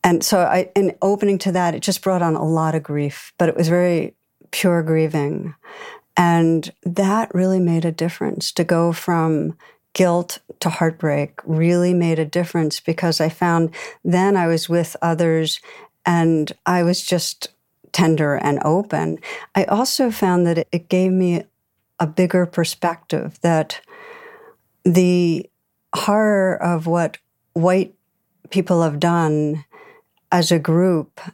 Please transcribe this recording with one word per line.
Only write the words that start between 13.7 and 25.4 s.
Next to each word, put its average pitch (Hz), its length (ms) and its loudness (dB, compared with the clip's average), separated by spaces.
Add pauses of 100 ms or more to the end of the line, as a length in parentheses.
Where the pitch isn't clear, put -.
then 185 320 2
I 175 120 0
was 165 200 -2
with 170 340 -2
others 160 580 0 (460)
and 165 460 2 (140)
I 175 180 0
was 180 180 0
just - 480 -4 (420)
tender 156 440 2
and 143 280 -2
open. 160 560 -2 (340)
I 196 120 2
also 247 440 0
found 180 380 2
that 165 100 2
it, 165 140 -2
it 165 180 -4
gave 185 220 2
me 180 320 0 (560)
a 165 80 0
bigger 180 380 0
perspective, - 960 -4
that 165 400 0 (1000)
the 180 640 2 (460)